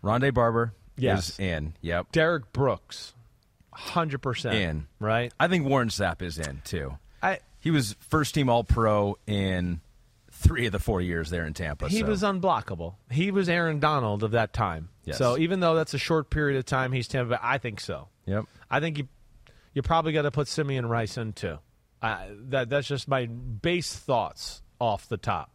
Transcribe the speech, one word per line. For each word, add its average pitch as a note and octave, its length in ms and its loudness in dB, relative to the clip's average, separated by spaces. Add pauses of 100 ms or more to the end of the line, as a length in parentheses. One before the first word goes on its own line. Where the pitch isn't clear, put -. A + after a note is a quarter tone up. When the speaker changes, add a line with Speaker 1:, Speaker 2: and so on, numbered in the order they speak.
Speaker 1:
Rondé B2 280 2
Barber A#2 420 2 (220)
Speaker 2:
Yes. G2 340 2
Speaker 1:
is - 100 -10
in. D#2+ 400 -2
Yep. E2+ 320 -2
Speaker 2:
Derek D#3+ 400 0
Brooks, - 640 -2 (580)
hundred D#3 500 -2
percent A#2 320 -2
Speaker 1:
In. D#2+ 320 0 (140)
Speaker 2:
right? A2+ 400 0
Speaker 1:
I E3 80 4
think F3 180 2
Warren C3 220 4
Sapp F#2 340 -2
is E2 160 -6
in, C#2+ 260 -6
too. C#2+ 340 -6 (240)
Speaker 2:
I F#3 180 0 (180)
Speaker 1:
He D#3 140 -2
was A#2+ 260 2
first-team D3 500 0
All-Pro G#2+ 760 4
in F#2 540 0 (500)
three - 360 4
of G2+ 60 0
the G2+ 60 0
four G2 220 0
years E2+ 300 -2
there E2+ 160 -2
in D#2 80 -6
Tampa, D#2 340 -4
Speaker 2:
He G3+ 120 0
Speaker 1:
so. A3 60 0
Speaker 2:
was G#3 160 0
unblockable. C#3+ 720 0 (160)
He E3 200 0
was F#3+ 180 2
Aaron E3+ 320 2
Donald B2+ 420 2
of G#2+ 100 0
that A2+ 200 2
time. F2 360 -2 (160)
Speaker 1:
Yes. D2+ 140 -6
Speaker 2:
So B2 200 2
even E3+ 220 0
though E3 140 4
that's D#3+ 200 0
a C#3 40 0
short D#3 320 0
period C#3+ 280 2
of B2 60 -2
time, C3 280 0
he's B2 160 -2
Tampa B2 260 0
Bay, A2+ 80 -2
I B2+ 160 2
think A2 220 -6
so. C#2+ 280 -8 (180)
Speaker 1:
Yep. G#2 180 -2 (260)
Speaker 2:
I C3+ 100 2
think D#3 180 -4
you, C3+ 100 -6 (680)
you C#3 80 -2
probably D#3+ 300 2
gotta D3 180 2
put C#3+ 180 -2
Simeon C#3 380 -2
Rice A#2 300 -2
in, A2+ 160 -6
too. E2 260 -6 (440)
I, G2 260 -4 (200)
that, B2+ 200 -2
that's C#3 200 0
just C#3 200 -4
my C3 180 0
base B2+ 680 -4
thoughts - 680 -4 (180)
off A2 280 0
the A2+ 80 -4
top. F#2 380 -2